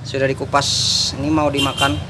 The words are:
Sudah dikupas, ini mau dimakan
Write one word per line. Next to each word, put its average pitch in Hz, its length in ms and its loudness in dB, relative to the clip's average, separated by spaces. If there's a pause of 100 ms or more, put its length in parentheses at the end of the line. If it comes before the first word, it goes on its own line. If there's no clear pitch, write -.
Sudah 135 240 -2
dikupas, 135 400 0 (480)
ini 143 160 0
mau 151 160 2
dimakan 139 480 0 (140)